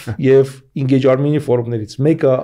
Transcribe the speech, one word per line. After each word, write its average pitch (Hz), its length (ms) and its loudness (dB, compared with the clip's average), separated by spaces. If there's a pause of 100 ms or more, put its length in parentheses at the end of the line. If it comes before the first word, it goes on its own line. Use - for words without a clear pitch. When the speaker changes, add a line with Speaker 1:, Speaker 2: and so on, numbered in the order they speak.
Speaker 1:
<laughs> 113 140 -6
Speaker 2:
և 135 300 4 (180)
Engage 135 360 0
Armenia 143 360 0
ֆորումներից։ 117 540 -4
Մեկը 147 340 0 (120)